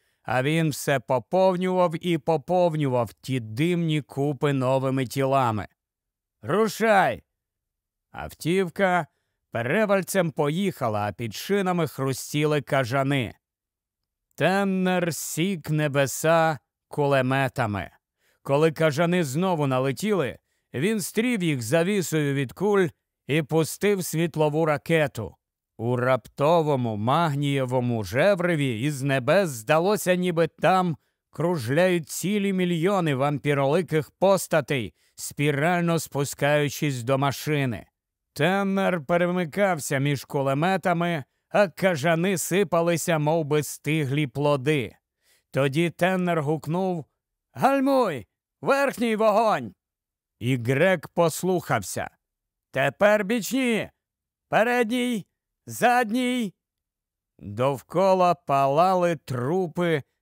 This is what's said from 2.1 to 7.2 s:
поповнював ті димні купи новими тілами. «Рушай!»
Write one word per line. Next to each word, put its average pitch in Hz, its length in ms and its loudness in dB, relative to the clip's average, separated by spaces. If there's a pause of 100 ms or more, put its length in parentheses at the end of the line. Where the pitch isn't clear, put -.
поповнював 156 960 0
ті 131 260 -6
димні 156 600 -2
купи 143 520 -2
новими 131 520 0
тілами. 131 640 0 (760)
«Рушай!» 190 800 0 (880)